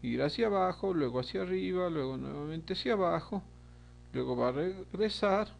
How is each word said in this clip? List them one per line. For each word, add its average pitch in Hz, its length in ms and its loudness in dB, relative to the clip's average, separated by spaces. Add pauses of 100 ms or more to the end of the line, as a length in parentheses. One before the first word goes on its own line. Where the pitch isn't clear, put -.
ir 123 200 0
hacia 151 260 2
abajo, 190 460 2
luego 127 280 2
hacia 185 220 -2
arriba, 185 460 0
luego 135 280 -2
nuevamente 147 560 -6
hacia 240 200 0
abajo, 185 480 2 (720)
luego 127 240 0
va 123 140 4
a - 20 2
regresar 190 960 2 (120)